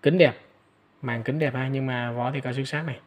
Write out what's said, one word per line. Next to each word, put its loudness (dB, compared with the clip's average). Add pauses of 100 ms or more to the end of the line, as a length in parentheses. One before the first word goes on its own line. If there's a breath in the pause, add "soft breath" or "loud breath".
Kính 4
đẹp, 8 (640)
màn -4
kính -2
đẹp 0
ha, -2
nhưng -2
mà -4
vỏ -2
thì -6
có -6
xước -4
sát -4
này. -8